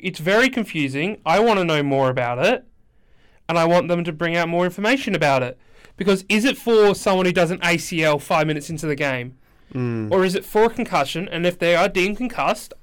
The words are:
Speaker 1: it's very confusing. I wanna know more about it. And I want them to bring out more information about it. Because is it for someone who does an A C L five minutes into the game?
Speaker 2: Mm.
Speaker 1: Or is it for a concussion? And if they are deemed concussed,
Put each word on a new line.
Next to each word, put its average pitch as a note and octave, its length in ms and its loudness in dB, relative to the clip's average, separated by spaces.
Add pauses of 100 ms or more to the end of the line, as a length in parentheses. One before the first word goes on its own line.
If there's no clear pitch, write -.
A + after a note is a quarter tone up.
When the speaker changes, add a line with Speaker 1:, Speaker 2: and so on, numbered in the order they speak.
Speaker 1:
it's F3+ 180 -8
very G#3 300 2
confusing. E3 760 -4
I E3 160 2
wanna G#3 240 4
know D3+ 180 0
more C#3 260 2
about B2 360 -2
it. A3+ 200 0 (840)
And E3 100 0
I E3 60 4
want E3+ 240 2
them E3+ 160 0
to E3+ 80 -6
bring E3 240 -2
out E3+ 100 0
more F3 160 0
information G#3 520 -2
about C#3 280 2
it. B2 140 -8 (400)
Because F#3+ 320 0
is G#3+ 160 2
it C4+ 120 0
for G#3+ 380 4
someone F#3 300 0
who F3+ 80 2
does F3 180 2
an F3+ 100 -6
A F3 160 2
C E3 260 -2
L D3 160 2
five D#3 280 0
minutes D3+ 220 -4
into D#3+ 180 -8
the D3 80 -2
game? C3 420 -4 (360)
Speaker 2:
Mm. A#2 380 -4
Speaker 1:
Or F#3 120 2
is F#3 100 0
it - 120 -4
for G#3+ 180 2
a A3+ 60 4
concussion? F3 580 -4
And E3+ 180 -4
if F3 140 -2
they E3+ 160 2
are F#3 140 2
deemed F#3 280 -2
concussed, A3+ 640 -4